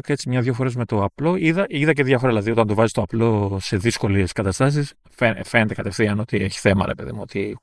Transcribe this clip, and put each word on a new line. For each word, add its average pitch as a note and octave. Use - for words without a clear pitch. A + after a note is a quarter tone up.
έτσι C#3+
μια-δυο B2
φορές B2+
με A#2+
το G#2
απλό, D3
είδα, F3+
είδα D3+
και C#3
διαφορά. B2+
Δηλαδή, A2
όταν A2+
το G#2
βάζεις A2
το -
απλό G#2
σε -
δύσκολες G2
καταστάσεις, C3+
φαίν-, A2+
φαίνεται A2
κατευθείαν G#2
ότι G#2+
έχει G2
θέμα, G2
ρε -
παιδί -
μου, A2
ότι G2+